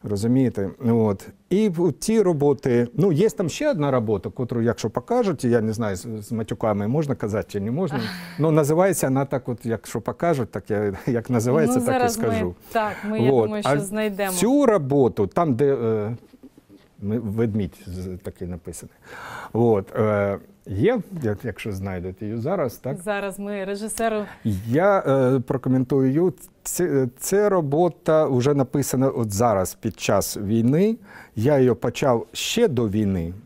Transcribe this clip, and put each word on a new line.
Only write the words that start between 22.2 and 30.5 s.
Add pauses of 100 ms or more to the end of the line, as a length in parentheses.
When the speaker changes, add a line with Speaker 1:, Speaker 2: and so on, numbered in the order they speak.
Speaker 1:
її
зараз,
так?
Speaker 2:
Зараз
ми
режисеру (420)
Speaker 1:
Я,
е,
прокоментую
її. (300)
Це, (100)
це
робота
вже
написана
от
зараз,
під
час
війни. (400)